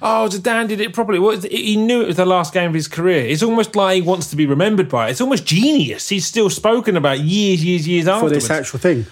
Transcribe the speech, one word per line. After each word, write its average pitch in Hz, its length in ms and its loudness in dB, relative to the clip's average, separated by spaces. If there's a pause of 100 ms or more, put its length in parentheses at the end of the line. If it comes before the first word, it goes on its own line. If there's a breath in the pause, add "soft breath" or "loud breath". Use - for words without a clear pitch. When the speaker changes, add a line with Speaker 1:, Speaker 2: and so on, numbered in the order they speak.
Speaker 1:
"Oh, 220 280 0
Zidane 226 360 -2
did 208 140 -4
it 208 120 -6
properly." 214 240 -2
Well, 208 220 2
he 214 380 -4
knew 233 240 2
it 202 60 -2
was 170 100 -2
the 180 100 2
last 180 260 0
game 175 160 0
of 160 60 -2
his 151 120 -2
career. 165 380 0
It's 151 160 0
almost 226 340 0
like 190 200 2
he 185 60 2
wants 175 280 -2
to 147 60 -10
be 151 100 2
remembered 180 420 2
by 117 200 0
it. 113 40 -2
It's 127 100 -4
almost 254 240 0
genius. 185 640 0
He's 196 180 -2
still 214 240 2
spoken 226 440 0
about 139 260 0
years, 180 440 2
years, 175 220 0
years 175 180 0
Speaker 2:
for 180 60 2
Speaker 1:
afterwards. 190 240 2
Speaker 2:
this 127 160 -2
actual 143 280 -4
thing. 139 320 0